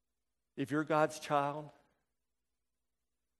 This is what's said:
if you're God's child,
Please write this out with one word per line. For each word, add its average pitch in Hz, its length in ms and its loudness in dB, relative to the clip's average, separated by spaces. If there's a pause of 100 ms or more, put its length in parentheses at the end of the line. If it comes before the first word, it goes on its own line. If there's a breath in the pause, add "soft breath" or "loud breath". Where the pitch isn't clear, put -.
(580)
if 135 140 -4
you're 151 120 0
God's 151 360 2
child, 147 500 -2 (1700)